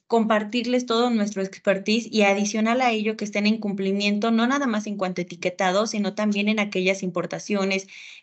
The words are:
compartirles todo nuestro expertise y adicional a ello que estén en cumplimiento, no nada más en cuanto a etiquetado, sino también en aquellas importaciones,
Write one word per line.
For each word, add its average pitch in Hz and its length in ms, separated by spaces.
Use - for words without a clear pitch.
compartirles 226 800
todo 233 240
nuestro 208 320
expertise 196 640
y 214 140
adicional 214 600
a 247 100
ello 220 260
que 208 80
estén 208 220
en 220 100
cumplimiento, 202 720
no 226 160
nada 277 220
más 214 180
en 208 100
cuanto 190 260
a - 20
etiquetado, 180 640
sino 202 260
también 208 360
en 220 100
aquellas 190 420
importaciones, 190 840